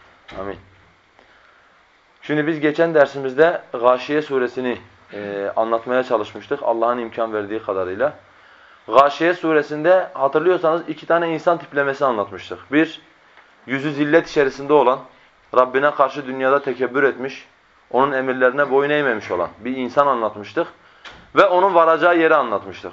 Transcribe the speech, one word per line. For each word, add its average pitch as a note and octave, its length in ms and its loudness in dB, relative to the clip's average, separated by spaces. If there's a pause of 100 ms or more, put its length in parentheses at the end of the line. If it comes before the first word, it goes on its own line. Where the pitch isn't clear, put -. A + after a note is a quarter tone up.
(400)
Amin. F#2+ 180 -10 (1600)
Şimdi D3 260 -2
biz D#3+ 120 -2
geçen D#3 340 0
dersimizde C#3 680 0 (120)
Gâşiye B2+ 480 0
suresini B2+ 560 -4 (360)
e, G2+ 420 -6
anlatmaya A2+ 480 0
çalışmıştık A#2+ 600 -4
Allah'ın A#2 340 0
imkan A2+ 360 -6
verdiği G#2+ 300 -4
kadarıyla. G2 500 -4 (720)
Gâşiye C#3+ 460 4
suresinde D#3+ 800 0
hatırlıyorsanız D#3+ 760 0
iki D3+ 180 -10
tane E3 280 0
insan E3 240 0
tiplemesi C#3 480 -2
anlatmıştık. F#2+ 680 -6
Bir, D#3 300 0 (640)
yüzü C3+ 260 -4
zillet D3 380 0
içerisinde C#3 440 0
olan, C3 260 4 (560)
Rabbine B2+ 360 2
karşı C#3 360 -2
dünyada C3 340 0
tekebbür B2+ 420 -2
etmiş, C3 440 -2 (440)
onun C3 200 2
emirlerine C3 600 0
boyun C#3 180 2
eğmemiş C#3 420 -2
olan F2 180 -2 (100)
bir B2 180 -8
insan C3 300 0
anlatmıştık. A2 600 -4 (680)
Ve E3+ 100 6
onun F3+ 300 2
varacağı E3 420 4
yeri D#3+ 180 4
anlatmıştık. G2 580 -4